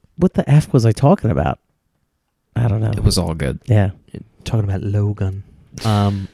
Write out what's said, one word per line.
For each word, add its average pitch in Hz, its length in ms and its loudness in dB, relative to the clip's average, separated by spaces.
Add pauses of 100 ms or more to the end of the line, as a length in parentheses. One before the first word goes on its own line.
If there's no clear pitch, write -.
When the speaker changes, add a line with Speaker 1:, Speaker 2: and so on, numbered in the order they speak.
(180)
Speaker 1:
what 180 160 2
the - 160 -2
F 151 240 4
was 113 120 4
I 113 60 4
talking 139 400 2
about? 69 280 -2 (960)
I 117 140 0
don't 107 140 -2
know. 110 100 -2
Speaker 2:
It 104 120 -4
was 104 140 2
all 85 160 -2
good. 73 320 -6
Speaker 1:
Yeah. 101 260 2 (520)
Speaker 3:
Talking 110 260 -2
about 98 140 -4
Logan. 101 600 -2 (420)
Um, 101 480 0